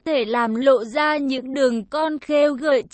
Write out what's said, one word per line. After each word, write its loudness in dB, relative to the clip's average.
thể 0
làm -2
lộ 4
ra 0
những -4
đường 0
con -4
khêu 2
gợi 0